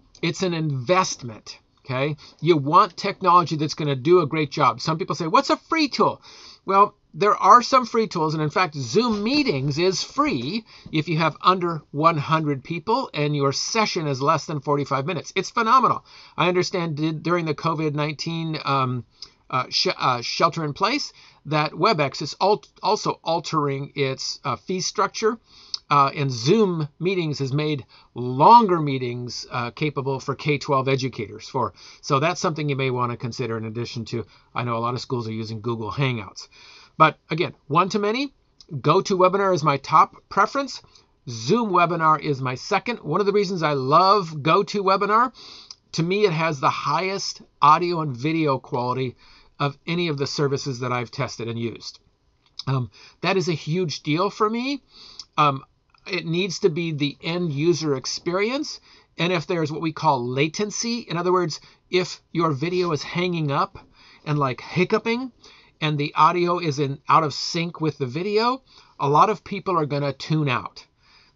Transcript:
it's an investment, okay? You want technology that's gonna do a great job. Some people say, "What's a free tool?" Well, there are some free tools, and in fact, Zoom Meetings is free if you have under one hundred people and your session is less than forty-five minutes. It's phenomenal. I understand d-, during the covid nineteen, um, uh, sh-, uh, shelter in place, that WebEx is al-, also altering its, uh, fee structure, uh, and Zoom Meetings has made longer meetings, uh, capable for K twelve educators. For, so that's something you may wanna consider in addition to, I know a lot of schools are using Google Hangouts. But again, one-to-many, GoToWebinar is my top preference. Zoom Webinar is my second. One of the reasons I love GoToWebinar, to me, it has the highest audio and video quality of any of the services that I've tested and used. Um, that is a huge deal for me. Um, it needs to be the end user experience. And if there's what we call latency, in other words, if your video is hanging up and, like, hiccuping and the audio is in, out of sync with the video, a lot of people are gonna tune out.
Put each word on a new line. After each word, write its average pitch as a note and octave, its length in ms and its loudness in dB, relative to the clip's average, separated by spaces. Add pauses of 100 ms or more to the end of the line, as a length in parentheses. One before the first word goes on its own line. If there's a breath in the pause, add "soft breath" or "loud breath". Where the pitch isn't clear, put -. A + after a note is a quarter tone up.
(200)
it's E3+ 220 -4
an F3+ 120 0
investment, D3 1040 -2 (260)
okay? C#3 320 -4 (240 loud breath)
You D#3+ 180 4
want E3+ 380 4
technology F3 600 2
that's D3 180 -4
gonna C#3+ 220 -2
do E3+ 240 6
a D3+ 60 2
great D3+ 260 -4
job. B2 280 2
Some D#3+ 180 -2
people E3+ 180 -6
say, E3+ 100 -4
"What's B3+ 240 4
a D4+ 60 2
free D#4 320 -2
tool?" - 340 0 (420 loud breath)
Well, G3 300 4 (200)
there F#3+ 200 2
are G#3+ 260 8
some A#3+ 240 2
free A3+ 220 0
tools, D#3 280 -2
and D#3 80 -2
in D3+ 80 0
fact, F#3 240 0
Zoom G3+ 500 0
Meetings E3+ 540 0
is F#3 240 0
free G#3+ 640 -2 (280 loud breath)
if D#3 160 -2
you D#3+ 100 0
have D#3+ 240 0
under F3 480 0
one D#3 260 2
hundred D3 460 -2
people A3 500 -2
and D3 220 -2
your C#3 180 2
session F3+ 540 -2
is C3+ 160 -4
less D3+ 240 2
than D#3 140 -6
forty-five C#3+ 460 -2
minutes. - 280 -6
It's F#3+ 160 -4
phenomenal. A3+ 540 2 (320 loud breath)
I E3 120 2
understand F3 480 0
d-, D#3+ 160 0
during E3 340 -2
the D3+ 80 -2
covid D#3 400 -2
nineteen, D#3+ 680 -4
um, B2+ 400 0 (460 loud breath)
uh, B2+ 180 -2
sh-, - 200 0 (100)
uh, B2 240 0
shelter E3 420 -2
in C#3+ 80 -4
place, A#3 400 -2 (320 soft breath)
that D3+ 280 0
WebEx E3+ 500 0
is C#3+ 180 -8
al-, G3+ 220 2 (200)
also F#3+ 400 -2
altering D3 720 -2
its, C3+ 500 -4
uh, B2 120 -4
fee F#3 240 -6
structure, G#3+ 580 -2 (520 loud breath)
uh, C#3+ 260 6
and C#3 140 0
Zoom D#3+ 580 2 (100)
Meetings E3 420 -2
has C3 120 -2
made D3+ 320 -2 (300 soft breath)
longer E3 680 6
meetings, B2 720 -6
uh, A#2+ 220 -6
capable C#3 460 -4
for C3+ 160 -6
K D3 220 -2
twelve C3+ 320 0
educators. A#2+ 580 -4
For, A2+ 280 -4 (260 loud breath)
so C#3 200 0
that's E3+ 200 -2
something D3+ 300 -2
you C3 60 -2
may C3+ 140 0
wanna B2 280 -2
consider A#2 400 -6
in A2 80 -6
addition A2+ 400 -8
to, A2+ 180 -6 (300 soft breath)
I A#2+ 100 -4
know A#2+ 140 -4
a - 0 -
lot A#2+ 160 -4
of A#2+ 80 -6
schools A#2 260 -6
are A2 40 -6
using A2 280 -8
Google A2+ 320 -6
Hangouts. B2 560 -4 (500 loud breath)
But D#3 200 4 (120)
again, D#3+ 240 -4 (140)
one-to-many, G3+ 640 0 (360)
GoToWebinar F#3 840 2
is D3+ 100 -2
my C#3+ 140 0
top E3 360 2 (140)
preference. B3+ 540 -2 (460 soft breath)
Zoom D#3+ 420 0
Webinar E3 500 4
is C3+ 220 -2
my B2+ 120 -4
second. G3+ 440 -2
One D#3+ 200 -2
of G3+ 80 0
the G3+ 60 4
reasons F#3+ 300 0
I D3+ 100 2
love E3 560 4
GoToWebinar, G3 1040 2 (600 loud breath)
to D#3+ 100 -2
me, G3 240 2
it F3+ 60 2
has D#3+ 280 -2
the D3+ 80 2
highest F3+ 720 -2 (220)
audio E3 400 4
and C#3+ 120 -4
video D3 440 0
quality B2 580 -4 (420 soft breath)
of C#3+ 280 -4
any E3+ 220 -2
of C#3+ 100 -2
the C#3 80 -2
services C#3 540 -2
that B2+ 120 -4
I've B2 180 -4
tested A#2 380 -6
and A#2 100 -6
used. - 420 -8 (640)
Um, C3 240 -2 (300 loud breath)
that F#3+ 160 0
is E3+ 120 2
a E3 60 0
huge D#3 480 -4
deal F3 280 0
for G#3+ 180 0
me. B3+ 340 -4 (540 loud breath)
Um, C#3+ 280 2 (420)
it F3 200 -6
needs E3+ 340 -2
to G3 80 6
be E3 240 -4
the C#3+ 300 -2
end E3+ 300 -2
user D3+ 440 2
experience. G#3 840 -4 (380 soft breath)
And F3 140 0
if D#3+ 140 -2
there's E3 240 -2
what D#3 120 -8
we D#3+ 100 -4
call C3+ 340 0
latency, G3+ 760 -2
in - 160 -8
other F3+ 160 0
words, F3+ 280 0 (300 soft breath)
if F3+ 300 -2 (120)
your D#3+ 200 0
video F3 400 -2
is C#3+ 100 -2
hanging E3+ 500 -2
up E3+ 260 -2 (460 soft breath)
and, D3 140 -2
like, C3 220 -2
hiccuping A#3 720 -2 (480 loud breath)
and D3+ 180 -2
the D3 160 -4
audio F3 440 4
is D3+ 200 -2
in, C#3 300 -2
out D#3 160 4
of C3+ 100 -4
sync - 460 -6
with D#3 180 -2
the C3+ 80 -2
video, G#3 560 0 (360 soft breath)
a C#3+ 100 -2
lot E3 220 6
of G3 140 -6
people F#3 340 -4
are D3+ 80 0
gonna C#3+ 260 -2
tune D#3 360 -2
out. - 380 -6 (500 soft breath)